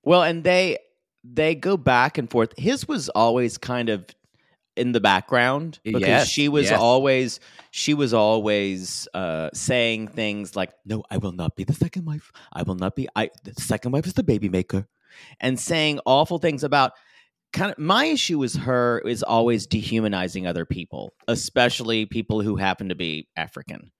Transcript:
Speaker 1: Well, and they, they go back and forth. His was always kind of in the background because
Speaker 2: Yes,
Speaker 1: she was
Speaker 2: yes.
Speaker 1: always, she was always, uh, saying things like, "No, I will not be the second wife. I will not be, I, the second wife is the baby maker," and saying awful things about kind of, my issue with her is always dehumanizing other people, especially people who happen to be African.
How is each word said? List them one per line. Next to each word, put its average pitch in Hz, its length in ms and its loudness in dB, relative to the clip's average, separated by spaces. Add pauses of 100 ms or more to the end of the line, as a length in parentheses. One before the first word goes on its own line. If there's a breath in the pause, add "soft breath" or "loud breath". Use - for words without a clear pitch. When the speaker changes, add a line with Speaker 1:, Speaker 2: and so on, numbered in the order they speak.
Speaker 1:
Well, 180 200 4
and 165 200 -2
they, 180 360 2 (440)
they 156 320 0
go 175 220 0
back 127 420 2
and 120 100 -6
forth. 113 280 0
His 240 320 -2
was 214 220 -4
always 117 480 2
kind 123 300 -4
of 101 180 -4 (720)
in 123 160 0
the 117 80 2
background 123 840 2
because 110 180 -2
Speaker 2:
Yes, 104 260 4
Speaker 1:
she 147 200 2
was 143 220 2
Speaker 2:
yes. 107 80 4
Speaker 1:
always, 131 640 4 (300 loud breath)
she - 240 0
was 139 180 2
always, 104 1000 0
uh, 80 400 -4
saying 113 540 0
things 104 460 -6
like, 92 160 -4 (140)
"No, 107 260 -6
I 101 60 -4
will 95 160 -4
not 85 240 -6
be 95 80 -8
the - 80 -2
second 175 320 -2
wife. 151 260 -8 (220 loud breath)
I 87 100 -8
will 92 120 -4
not 92 200 -4
be, 135 220 -6
I, 107 140 -2 (120)
the 107 120 -18
second 120 380 -4
wife 151 140 -2
is 185 60 -8
the 240 100 0
baby 107 280 0
maker," 92 360 -2 (540 loud breath)
and 127 180 -2
saying 151 460 0
awful 156 340 4
things 147 240 -2
about 135 300 2 (640 soft breath)
kind 196 180 -2
of, - 60 -12
my 190 260 2
issue 254 340 0
with 127 160 -2
her 123 520 0
is 117 160 -4
always 117 440 2
dehumanizing 98 800 -2
other 85 200 -4
people, 71 480 -10 (120)
especially 117 800 0
people 107 380 -4
who 104 140 -2
happen 95 340 -2
to 87 40 -4
be 80 400 -6
African. - 640 -12